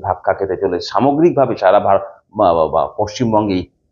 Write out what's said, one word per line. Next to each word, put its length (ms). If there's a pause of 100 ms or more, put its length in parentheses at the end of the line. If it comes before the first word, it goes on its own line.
ধাক্কা 320
খেতে 240
চলেছে। 320
সামগ্রিকভাবে 680
সারা 220
ভার-, 260 (300)
বা, 180
বা, 140
বা 140 (160)
পশ্চিমবঙ্গেই 680 (280)